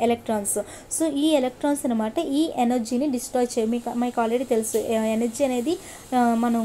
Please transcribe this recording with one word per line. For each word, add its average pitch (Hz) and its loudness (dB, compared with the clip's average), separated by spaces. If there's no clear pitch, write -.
ఎలక్ట్రాన్స్. 226 0
So 320 0
ఈ - 2
ఎలక్ట్రాన్స్ 285 0
అనమాట 220 0
ఈ - 4
ఎనర్జీని 247 0
డిస్ట్రాయ్ 247 -2
చేయ-, 220 0
మీకు, 240 -4
మీకు 247 -2
already 240 0
తెలుసు, 226 0
ఆ, 220 2
ఎనర్జీ 226 0
అనేది, 247 0
ఆ, - 4
మనం 233 2